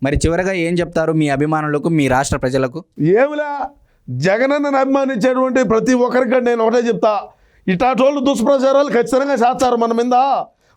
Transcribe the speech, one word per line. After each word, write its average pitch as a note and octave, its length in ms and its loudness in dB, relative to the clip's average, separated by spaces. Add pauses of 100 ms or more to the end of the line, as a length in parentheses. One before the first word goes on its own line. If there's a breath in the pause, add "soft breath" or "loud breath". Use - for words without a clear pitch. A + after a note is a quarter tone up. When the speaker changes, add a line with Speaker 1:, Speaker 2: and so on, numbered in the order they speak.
Speaker 1:
మరి C#3 140 -2
చివరగా E3+ 360 -2
ఏం E3+ 220 -2
చెప్తారు D#3+ 380 -2
మీ D#3 160 0
అభిమానులకు, D3 600 -2
మీ D3+ 200 0
రాష్ట్ర C3 280 0
ప్రజలకు? C3 480 -4 (160)
Speaker 2:
ఏమిలే, C#4+ 680 0 (440)
జగనన్నను C4 640 0
అభిమానించేటువంటి C4 880 0
ప్రతి A3 300 2
ఒక్కరికి B3 460 0
నేను A#3+ 260 0
ఒకటే A#3 120 2
చెప్తా, G#3+ 420 0 (480 soft breath)
ఇటాటోళ్ళు B3+ 520 2
దుష్ప్రచారాలు C4+ 680 2
ఖచ్చితంగా B3+ 460 0
చేస్తారు B3 420 2
మన A#3 160 0
మీద. A#3+ 220 0 (640)